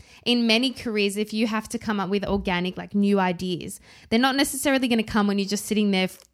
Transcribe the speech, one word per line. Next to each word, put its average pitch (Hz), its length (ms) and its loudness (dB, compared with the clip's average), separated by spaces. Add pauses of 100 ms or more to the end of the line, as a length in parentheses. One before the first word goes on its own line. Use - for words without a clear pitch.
(260)
in 240 220 2
many 233 220 4
careers, 208 480 -2
if 214 160 -4
you 220 140 0
have 214 220 -4
to 240 80 -8
come 220 220 -2
up 185 100 -4
with 196 140 0
organic, 185 540 -2
like, 175 180 -10
new 202 240 4
ideas, 180 640 -4 (280)
they're 220 80 2
not 269 200 2
necessarily 269 500 2
gonna 226 160 2
come 208 240 2
when 202 100 2
you're 196 100 0
just 196 180 -4
sitting 208 260 2
there 185 140 2
f-, - 140 -10 (140)